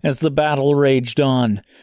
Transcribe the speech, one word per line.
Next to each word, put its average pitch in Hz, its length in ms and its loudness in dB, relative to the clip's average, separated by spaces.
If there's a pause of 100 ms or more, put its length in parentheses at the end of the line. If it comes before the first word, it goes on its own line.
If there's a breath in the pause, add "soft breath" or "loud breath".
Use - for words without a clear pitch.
As 143 160 -2
the 156 120 -2
battle 147 440 0
raged 135 460 0
on, 127 420 0 (200 soft breath)